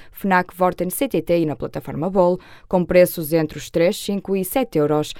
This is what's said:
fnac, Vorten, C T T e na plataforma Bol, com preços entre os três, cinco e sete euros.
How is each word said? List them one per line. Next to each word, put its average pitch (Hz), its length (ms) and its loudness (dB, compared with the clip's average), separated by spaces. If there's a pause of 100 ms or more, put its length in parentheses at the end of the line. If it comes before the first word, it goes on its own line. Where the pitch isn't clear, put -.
(120)
fnac, 180 420 0
Vorten, 180 360 -2
C - 180 -2
T 165 140 0
T 170 160 0
e 165 80 0
na 143 100 -4
plataforma 139 540 -8
Bol, 180 280 2 (300)
com 180 160 2
preços 175 480 4
entre 160 240 0
os - 140 -14
três, 175 260 2
cinco 196 400 -4
e 185 80 -2
sete 262 320 -2
euros. 151 440 0